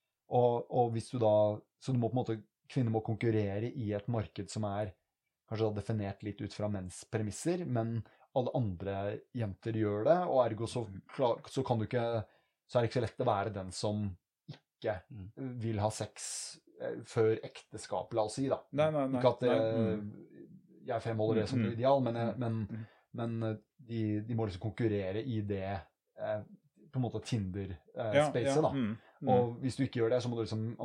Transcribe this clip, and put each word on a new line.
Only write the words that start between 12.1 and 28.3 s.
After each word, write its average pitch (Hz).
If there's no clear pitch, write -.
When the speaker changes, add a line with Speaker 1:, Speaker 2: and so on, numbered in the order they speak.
Speaker 1:
så 127
er -
det 113
ikke -
så 113
lett -
å 123
være 101
den 92
som 104
ikke -
Speaker 3:
Mm. 123
Speaker 1:
vil 110
ha 107
sex, -
eh, 123
før 110
ekteskap, -
la 110
oss -
si 135
da. -
Speaker 2:
Nei, 151
nei, 143
nei. 131
Speaker 1:
Ikke 123
at, -
Speaker 2:
Nei, 123
Speaker 1:
eh, 113
Speaker 2:
mm. 104
Speaker 1:
jeg 117
fremholder 110
det 104
som 131
Speaker 2:
Mm, 110
Speaker 1:
noe 98
Speaker 2:
mm. 104
Speaker 1:
ideal, 135
men, 117
eh, 117
Speaker 2:
Mm, 123
Speaker 1:
men, 113
Speaker 2:
mm. 110
Speaker 1:
men, 117
eh, 110
de, 113
de 113
må 113
liksom 92
konkurrere 104
i 117
det, 101
eh, 107
på -
en 127
måte 110
Tinder, 95
eh, 113
Speaker 2:
Ja, 147